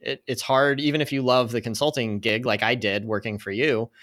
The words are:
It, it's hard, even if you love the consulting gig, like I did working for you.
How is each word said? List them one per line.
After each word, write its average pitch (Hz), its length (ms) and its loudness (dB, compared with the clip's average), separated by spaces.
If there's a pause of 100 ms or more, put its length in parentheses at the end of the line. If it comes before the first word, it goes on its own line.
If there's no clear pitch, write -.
It, - 260 -8
it's 123 160 -4
hard, 139 380 2
even 147 200 2
if 143 120 -4
you 135 100 0
love 123 300 2
the 120 80 -2
consulting 113 580 -2
gig, 110 260 0
like 107 200 0
I 117 100 2
did 104 300 0
working 107 340 -4
for 101 140 -8
you. 117 380 0 (120)